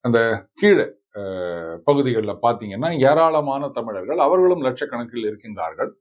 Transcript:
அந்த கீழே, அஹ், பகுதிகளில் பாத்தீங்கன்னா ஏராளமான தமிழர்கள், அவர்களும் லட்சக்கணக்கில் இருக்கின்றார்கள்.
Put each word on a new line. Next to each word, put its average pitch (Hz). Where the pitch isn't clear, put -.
அந்த 113
கீழே, 196
அஹ், 87
பகுதிகளில் 113
பாத்தீங்கன்னா 117
ஏராளமான 147
தமிழர்கள், 113
அவர்களும் 180
லட்சக்கணக்கில் 120
இருக்கின்றார்கள். 104